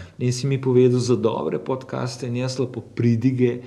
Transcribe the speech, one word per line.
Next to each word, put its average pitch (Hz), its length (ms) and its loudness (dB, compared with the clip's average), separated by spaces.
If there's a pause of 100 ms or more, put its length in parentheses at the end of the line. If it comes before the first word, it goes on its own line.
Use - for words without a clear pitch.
(180)
In 123 140 0
si 123 140 -4
mi 139 120 0
povedal 127 440 4
za 117 160 2
dobre - 420 -2
podcaste 127 680 -6
in 120 120 -6
jaz 127 200 -4
lepo 120 240 -4
pridige 120 840 2